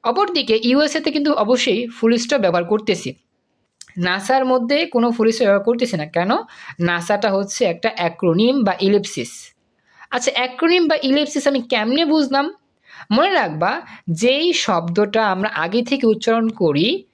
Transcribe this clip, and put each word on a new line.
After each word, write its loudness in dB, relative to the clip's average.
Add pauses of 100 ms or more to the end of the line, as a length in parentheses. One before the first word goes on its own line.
অপরদিকে 0 (140)
ইউএসএতে 2
কিন্তু 0 (120)
অবশ্যই 2 (160)
ফুল 4 (120)
স্টপ 0
ব্যবহার 2
করতেছি। -2 (960)
নাসার 2
মধ্যে 2 (160)
কোনো 2
ফুল 2
স্টপ 0
ব্যবহার 2
করতেছি -2
না। -4 (100)
কেন? 0 (560)
নাসাটা 0
হচ্ছে -4 (120)
একটা -4 (100)
অ্যাক্রোনিম 2 (120)
বা 0 (140)
ইলিপসিস। -2 (840)
আচ্ছা, -2
অ্যাক্রোনিম 0
বা 2 (140)
ইলিপসিস 0
আমি 0 (120)
কেমনে 0 (100)
বুঝলাম? 0 (680)
মনে 4 (100)
রাখবা, -2 (500)
যেই 2 (180)
শব্দটা 0 (120)
আমরা -2 (140)
আগে -2
থেকে -2
উচ্চারণ 0 (140)
করি 2 (260)